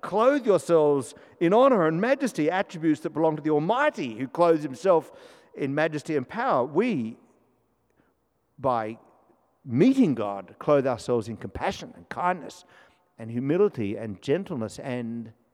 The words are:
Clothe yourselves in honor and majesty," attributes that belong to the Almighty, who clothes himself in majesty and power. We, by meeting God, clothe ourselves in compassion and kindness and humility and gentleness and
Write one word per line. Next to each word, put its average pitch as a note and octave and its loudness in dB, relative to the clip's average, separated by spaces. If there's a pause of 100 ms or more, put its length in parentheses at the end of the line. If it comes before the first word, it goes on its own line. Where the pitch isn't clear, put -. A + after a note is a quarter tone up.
Clothe A#3+ 2
yourselves D3+ 4 (260)
in F3 2
honor A#3+ 6
and D#3+ 0
majesty," A#3 0
attributes E3+ -2
that E3 -8
belong D#3+ 2
to D3+ -10
the D3+ -2
Almighty, E3 0
who C3 -4
clothes E3 2
himself D#3 0 (440)
in C#3 -6
majesty D3+ -4
and C3 -2
power. A3 0
We, D3+ -2 (1400)
by A#2 -2 (680)
meeting F3 4
God, G2+ -6
clothe C#3+ 2
ourselves A#2+ -2
in A2+ -10
compassion C#3+ -8
and F2 -20
kindness F3+ -6 (520)
and A2+ -12
humility B2+ 0
and G#2+ -10
gentleness C#3 -4
and A#2 -10 (220)